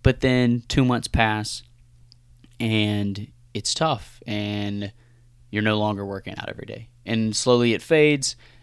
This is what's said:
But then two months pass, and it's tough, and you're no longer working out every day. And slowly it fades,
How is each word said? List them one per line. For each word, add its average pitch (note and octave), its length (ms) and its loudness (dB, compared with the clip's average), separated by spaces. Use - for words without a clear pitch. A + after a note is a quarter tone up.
But - 180 4
then B2 480 2
two C#3 160 2
months B2 240 0
pass, G#2+ 540 0
and G#2 680 0
it's - 200 -4
tough, - 520 -4
and G#2 640 -4
you're G#2 120 -2
no G#2+ 160 2
longer G#2 260 -2
working G2 340 -10
out - 100 -10
every - 180 -12
day. A2+ 220 -14
And A2 280 -2
slowly A#2+ 400 4
it - 80 -4
fades, D3+ 540 2